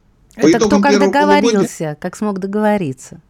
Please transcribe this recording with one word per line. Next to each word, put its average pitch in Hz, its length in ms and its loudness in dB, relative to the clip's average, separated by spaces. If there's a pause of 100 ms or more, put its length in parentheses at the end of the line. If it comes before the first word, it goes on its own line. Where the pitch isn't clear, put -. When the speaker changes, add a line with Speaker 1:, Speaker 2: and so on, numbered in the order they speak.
(360)
Speaker 1:
По - 60 -14
Speaker 2:
Это 160 160 4
кто 220 100 0
Speaker 1:
итогам 202 140 2
Speaker 2:
как - 100 2
Speaker 1:
первого 196 200 2
полугодия 294 300 2
Speaker 2:
договорился, 190 600 -2
как 180 160 -10
смог 208 220 -6
договориться. 196 920 -4